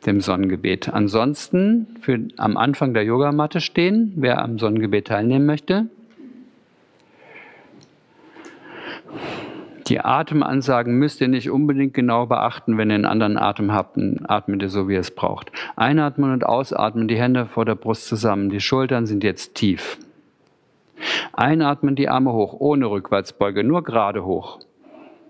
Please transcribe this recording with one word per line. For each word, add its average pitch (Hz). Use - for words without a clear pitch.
dem 101
Sonnengebet. 92
Ansonsten 147
für, 127
am 110
Anfang 135
der 110
Yogamatte 143
stehen, 202
wer 131
am 117
Sonnengebet 107
teilnehmen 120
möchte. 185
Die -
Atemansagen 131
müsst 147
ihr 127
nicht 127
unbedingt 139
genau 120
beachten, 113
wenn 107
ihr 107
einen 104
anderen 107
Atem 101
habt, 98
dann 98
atmet 101
ihr 98
so, 95
wie 98
ihr 95
es 87
braucht. -
Einatmen 139
und 127
ausatmen, 113
die 113
Hände 123
vor 113
der 110
Brust 110
zusammen, 101
die 98
Schultern 131
sind 104
jetzt -
tief. 95
Einatmen, 143
die 139
Arme 127
hoch, 107
ohne 139
Rückwärtsbeuge, 101
nur 160
gerade 104
hoch. 90